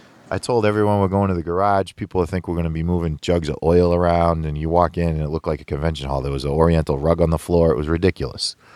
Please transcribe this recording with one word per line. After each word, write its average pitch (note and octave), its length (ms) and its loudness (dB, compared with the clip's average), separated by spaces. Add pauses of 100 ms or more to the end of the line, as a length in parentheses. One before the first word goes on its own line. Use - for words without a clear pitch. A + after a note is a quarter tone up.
(300)
I F#2+ 80 -4
told A#2+ 260 0
everyone G#2 360 2
we're F#2+ 80 2
going G2 200 0
to F#2+ 60 -2
the E2+ 80 -4
garage. F#2+ 520 0
People F#2 300 -2
think F2+ 240 -4
we're E2+ 80 -4
gonna E2+ 140 -2
be D#2+ 120 -4
moving E2+ 380 -2
jugs E2+ 300 0
of - 120 -6
oil F2 320 4
around, E2+ 520 2
and D2 100 -4
you D#2 140 -4
walk E2+ 260 2
in, E2+ 140 0
and D#2 100 -2
it D2+ 80 -4
looked D#2 180 -6
like D#2 140 -4
a - 40 -20
convention D2 440 -4
hall. C#2 140 -4
There C#2 100 -4
was C#2 140 -6
an C#2+ 60 -2
oriental D#2+ 460 2
rug E2 220 0
on E2 100 4
the D#2+ 80 0
floor. E2 320 2
It A#1+ 60 2
was D2 100 -4
ridiculous. E2+ 680 -2 (200)